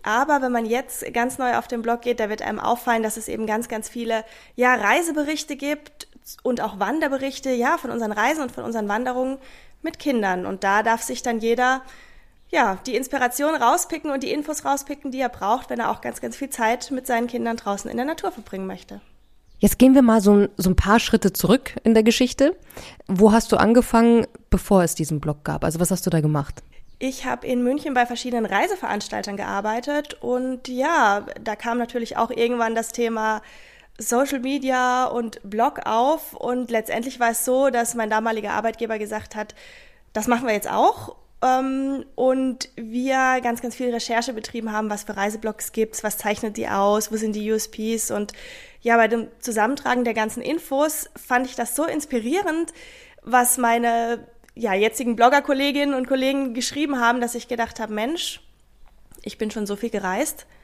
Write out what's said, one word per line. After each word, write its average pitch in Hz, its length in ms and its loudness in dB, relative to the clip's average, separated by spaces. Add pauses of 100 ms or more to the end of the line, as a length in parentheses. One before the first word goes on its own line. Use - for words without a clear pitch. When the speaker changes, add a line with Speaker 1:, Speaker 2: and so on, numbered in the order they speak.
Speaker 1:
Aber 262 380 2
wenn 254 100 -2
man 233 140 0
jetzt 247 480 -4
ganz 240 240 -2
neu 247 180 0
auf - 120 -2
den 233 140 -6
Blog 233 200 -2
geht, 240 180 -2
da 214 100 -2
wird 214 120 -6
einem 214 180 -6
auffallen, 233 420 0
dass 214 160 -4
es 220 120 -10
eben 214 180 -6
ganz, 220 220 -4
ganz 220 200 -8
viele, 226 360 -4 (300)
ja, 247 200 6
Reiseberichte 294 800 0
gibt 294 540 -6 (320)
und 247 180 0
auch 202 200 -6
Wanderberichte, 269 720 -2
ja, 254 260 2
von 262 140 -8
unseren 226 200 -4
Reisen 262 320 0
und 240 80 -6
von 240 140 -10
unseren 220 240 -4
Wanderungen 254 480 -2 (460)
mit 320 160 -8
Kindern. 196 460 0
Und 196 200 -6
da 202 180 4
darf 226 180 2
sich - 200 -8
dann 233 180 -2
jeder, 247 420 2 (680)
ja, 226 360 2
die 240 120 -2
Inspiration 262 580 0
rauspicken 320 560 0
und 269 100 -2
die 269 120 -2
Infos 302 320 -6
rauspicken, 277 460 -4
die 262 100 -6
er 247 80 0
braucht, 240 400 -2
wenn 240 100 -6
er 226 120 0
auch - 100 -6
ganz, 240 180 -8
ganz 226 160 -8
viel 269 140 -8
Zeit 240 420 0
mit 254 160 -6
seinen 240 200 0
Kindern 233 280 -4
draußen 202 340 -6
in - 60 -8
der 240 100 -2
Natur 330 280 -4
verbringen 190 340 -10
möchte. 190 320 -14 (600)
Speaker 2:
Jetzt - 200 4
gehen 262 160 10
wir 277 60 10
mal 226 180 8
so 202 140 6
ein, 202 240 6
so 185 120 2
ein 185 60 4
paar 208 240 6
Schritte - 320 2
zurück - 440 2 (100)
in 226 80 6
der 220 100 8
Geschichte. 254 540 4 (500)
Wo 202 240 6
hast 220 220 4
du 190 40 4
angefangen, 233 720 6 (220)
bevor 190 340 4
es 165 100 0
diesen 151 280 -2
Blog 147 240 -4
gab? 151 180 -4
Also 160 160 0
was 175 100 2
hast 185 160 -2
du 180 40 2
da 165 100 2
gemacht? 151 440 -2 (360)
Speaker 1:
Ich 262 260 -6
habe 247 220 -4
in 247 160 0
München 277 300 -2
bei 247 120 4
verschiedenen 240 400 -4
Reiseveranstaltern 208 920 -2
gearbeitet 220 800 -4
und 247 520 -4
ja, 254 580 2 (160)
da 214 140 -4
kam 233 220 -4
natürlich 233 400 -4
auch 226 120 0
irgendwann 233 460 0
das 226 160 -4
Thema 220 500 -2 (560)
Social 269 420 0
Media 254 680 0
und 233 340 -4 (100)
Blog 233 360 0
auf 262 480 0
und 247 360 -4
letztendlich 233 520 -4
war 233 100 4
es - 140 -2
so, 262 240 4
dass 240 260 -2
mein 220 140 -2
damaliger 220 420 -2
Arbeitgeber 220 480 -4
gesagt 214 340 -8
hat, 214 220 -10 (560)
"Das 214 160 -4
machen 240 180 2
wir 226 80 0
jetzt 202 160 -2
auch." - 460 0 (280)
Ähm, 262 600 0 (120)
und 262 600 0
wir 254 680 0
ganz, 240 200 -2
ganz 233 140 -6
viel 247 180 -2
Recherche 233 400 -2
betrieben 220 380 -8
haben, 214 180 -2
was 208 140 -6
für 208 120 -8
Reiseblogs 214 580 -4
gibt's, 220 300 -2
was 208 140 -4
zeichnet 214 400 -4
die 226 100 -6
aus, 208 440 2
wo 220 60 -4
sind 214 160 -2
die 214 180 -4
U 220 40 2
S 220 140 -4
Ps. 220 400 -4
Und 208 240 -4 (480)
ja, 233 160 4
bei 220 100 6
dem 226 200 0 (120)
Zusammentragen 240 640 0
der 226 100 -2
ganzen 220 260 -4
Infos 302 720 -2
fand 254 300 0
ich 254 100 -12
das 233 200 -4
so 302 100 0
inspirierend, 311 880 -2 (480)
was 247 380 2
meine, 233 680 0 (300)
ja, 226 180 -2
jetzigen 220 420 0
Blogger-Kolleginnen 285 800 4
und 254 140 -2
Kollegen 269 480 0
geschrieben 285 440 -4
haben, 240 220 2
dass 240 140 -4
ich 233 120 -10
gedacht 233 320 -6
habe, 214 140 -6
"Mensch, 254 480 -6 (800)
ich - 160 -12
bin 220 140 -6
schon 214 160 -6
so 202 80 -4
viel 226 160 -6
gereist, 196 560 -4 (160)